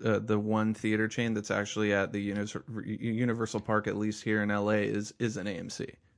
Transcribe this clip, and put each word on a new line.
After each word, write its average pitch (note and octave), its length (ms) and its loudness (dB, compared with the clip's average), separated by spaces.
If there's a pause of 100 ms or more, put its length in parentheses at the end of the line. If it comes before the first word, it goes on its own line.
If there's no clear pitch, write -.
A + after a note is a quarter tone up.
uh, G#2+ 160 4
the G#2+ 200 2
one A2 340 2
theater G#2+ 340 2
chain A2+ 280 0
that's G2+ 160 -2
actually G#2 420 2
at G2 180 2
the G#2 100 -2
Unis-, G2+ 340 -2
U-, - 300 -8
Universal A#2 760 0
Park, G#2+ 260 2
at G2+ 100 -2
least G#2+ 260 -2
here G#2+ 180 2
in G#2 80 0
L G#2 220 2
A, G#2 120 4
is, G#2 360 -2
is A2 180 -2
an F#2 100 -6
A G#2 40 -4
M F2+ 180 -8
C. - 180 -8 (300)